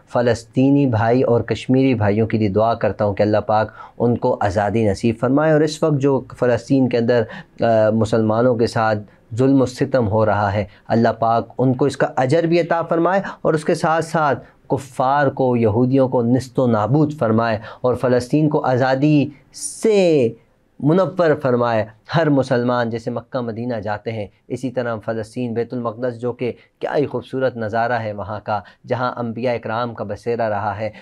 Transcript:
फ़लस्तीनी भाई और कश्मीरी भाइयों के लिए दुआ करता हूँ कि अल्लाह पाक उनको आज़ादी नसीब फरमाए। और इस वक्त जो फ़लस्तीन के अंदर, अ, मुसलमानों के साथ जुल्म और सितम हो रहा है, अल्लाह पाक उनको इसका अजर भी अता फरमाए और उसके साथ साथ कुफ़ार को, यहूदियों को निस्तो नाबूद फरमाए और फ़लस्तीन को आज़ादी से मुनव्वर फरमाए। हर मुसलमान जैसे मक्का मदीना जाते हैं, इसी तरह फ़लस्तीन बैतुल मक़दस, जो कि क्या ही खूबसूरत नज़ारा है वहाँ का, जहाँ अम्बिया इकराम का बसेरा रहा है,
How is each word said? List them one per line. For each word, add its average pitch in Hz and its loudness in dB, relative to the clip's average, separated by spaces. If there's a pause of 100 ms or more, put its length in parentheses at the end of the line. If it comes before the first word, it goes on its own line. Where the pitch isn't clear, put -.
फ़लस्तीनी 131 2
भाई 117 2
और 117 2
कश्मीरी 127 0
भाइयों 104 2
के 110 -2
लिए 107 2
दुआ 110 2
करता 107 -2
हूँ 101 0
कि 104 0
अल्लाह 104 2
पाक 110 0 (260)
उनको 120 0 (100)
आज़ादी 104 0
नसीब 110 0
फरमाए। 147 2
और 151 4
इस 156 -2
वक्त 151 2
जो 139 2 (200)
फ़लस्तीन 127 0
के 120 -2
अंदर, 117 2 (360)
अ, 110 4
मुसलमानों 113 2
के 117 0
साथ 110 0 (300)
जुल्म 135 4
और 123 2
सितम 131 0
हो 110 2
रहा 104 2
है, 101 -2 (220)
अल्लाह 113 2
पाक 113 -2
उनको 131 2
इसका 143 -2 (120)
अजर 151 2
भी 170 2
अता 165 0
फरमाए 175 0 (220)
और 160 2
उसके 156 0
साथ 160 0
साथ 151 0 (320)
कुफ़ार 139 0
को, 123 0
यहूदियों 123 2
को 131 0
निस्तो 123 0
नाबूद 131 2
फरमाए 113 0 (240)
और 123 2
फ़लस्तीन 135 2
को 151 0
आज़ादी 135 2 (220)
से 175 2 (440)
मुनव्वर 160 2
फरमाए। 120 0 (260)
हर 160 2
मुसलमान 123 0
जैसे 113 -8
मक्का 120 -8
मदीना 117 -6
जाते 104 -6
हैं, 110 -8 (220)
इसी 127 -6
तरह 120 -4
फ़लस्तीन 113 -6
बैतुल 117 -6
मक़दस, 117 -6
जो 120 -6
कि 120 -6 (300)
क्या - -6
ही 151 0
खूबसूरत 131 -4
नज़ारा 113 -2
है 107 -6
वहाँ 104 -10
का, 104 -4 (240)
जहाँ 123 -4
अम्बिया 120 -4
इकराम 117 -6
का 113 -8
बसेरा 113 -4
रहा 104 -4
है, 104 -6